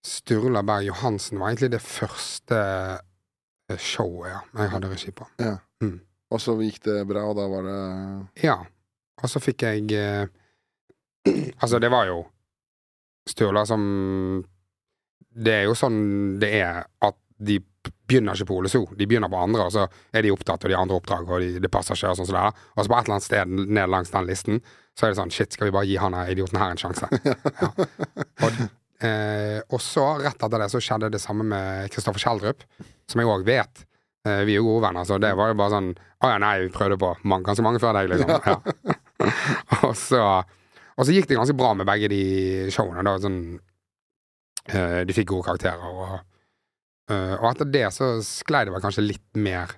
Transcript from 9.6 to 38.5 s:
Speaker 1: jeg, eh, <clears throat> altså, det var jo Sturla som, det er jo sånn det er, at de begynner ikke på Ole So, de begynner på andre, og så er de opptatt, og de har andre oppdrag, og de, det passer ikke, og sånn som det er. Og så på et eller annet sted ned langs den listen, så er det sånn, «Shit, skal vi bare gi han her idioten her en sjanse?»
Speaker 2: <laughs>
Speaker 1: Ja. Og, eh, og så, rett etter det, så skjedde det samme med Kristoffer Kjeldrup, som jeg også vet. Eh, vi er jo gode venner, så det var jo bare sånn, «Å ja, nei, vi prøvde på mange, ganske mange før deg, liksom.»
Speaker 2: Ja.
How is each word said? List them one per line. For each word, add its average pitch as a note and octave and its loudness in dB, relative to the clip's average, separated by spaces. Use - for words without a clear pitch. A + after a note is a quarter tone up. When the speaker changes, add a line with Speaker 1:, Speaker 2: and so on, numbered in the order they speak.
Speaker 1:
jeg, G#2+ -2
eh, G#2 0
<clears throat> D#3+ 0
altså, A#2+ 2
det A#2 4
var A#2+ 4
jo E2+ -6
Sturla G#2 2
som, G#2+ 2
det A2 4
er G2+ 4
jo A#2 2
sånn A#2 0
det G#2+ 2
er, F2 0
at G2+ 2
de G#2 0
begynner A2 4
ikke F#2+ -4
på G2 -2
Ole F#2+ -2
So, B2+ 4
de G2+ 0
begynner G#2+ 2
på F#2 -2
andre, G2 2
og F2 -6
så G#2 4
er A2 2
de G2+ 4
opptatt, - -4
og G2 0
de - 4
har F#2 2
andre F#2 2
oppdrag, F2 -4
og F2+ 0
de, F2+ -4
det F#2 0
passer F#2+ 0
ikke, F#2+ -2
og F2+ -2
sånn F2+ -4
som F#2 -2
det F#2 2
er. A2 -4
Og G#2+ -2
så G2 0
på A#2 6
et A#2+ 2
eller G#2 0
annet G2 -2
sted F#2 2
ned F#2+ 2
langs F2+ 0
den F#2+ 0
listen, G2+ -2
så A#2 4
er G#2+ 4
det G2 0
sånn, F2 -2
«Shit, - 0
skal G#2 0
vi F#2+ 0
bare G2+ 2
gi G2 2
han F#2 0
her F2+ -2
idioten F#2 -2
her F#2 0
en E2+ -10
sjanse?» - -4
Speaker 2:
<laughs> C#3 0
Speaker 1:
Ja. F3 0
Og, A2+ 0
eh, G#2+ -2
og B2 -2
så, C#3 2
rett C#3+ -2
etter A2 0
det, G2+ -4
så B2 0
skjedde A2 -2
det G2+ -4
samme G#2+ -2
med F#2+ -4
Kristoffer G2+ -4
Kjeldrup, A2 -2
som A#2 0
jeg A#2 4
også F#2+ 2
vet. A#2 0
Eh, G2+ 2
vi G#2 4
er - 4
jo A#2 4
gode A2 4
venner, F2+ -2
så G2 0
det G#2+ 4
var A2 4
jo G#2 0
bare G#2 4
sånn, F#2+ 0
«Å C3 2
ja, G2+ 0
nei, G#2 2
vi F#2 -4
prøvde G2 0
på F2+ 0
mange, F#2+ 0
ganske G2+ 2
mange A2+ 2
før A2 2
deg, F#2 0
liksom.» C#3 2
Speaker 2:
Ja. F#2 2